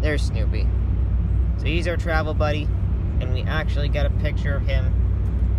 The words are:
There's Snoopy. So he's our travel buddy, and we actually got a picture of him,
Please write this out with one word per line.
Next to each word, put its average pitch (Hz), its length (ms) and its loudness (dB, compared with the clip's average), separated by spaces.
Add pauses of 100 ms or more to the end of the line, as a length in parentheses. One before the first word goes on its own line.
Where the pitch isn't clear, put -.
There's 151 220 0
Snoopy. - 440 0 (920)
So - 80 -4
he's 165 220 0
our 165 100 0
travel 160 360 0
buddy, 151 340 0 (540)
and 127 120 0
we 127 100 -2
actually 147 460 0
got 143 160 0
a 139 40 2
picture 143 460 0
of - 100 0
him, 135 200 2 (720)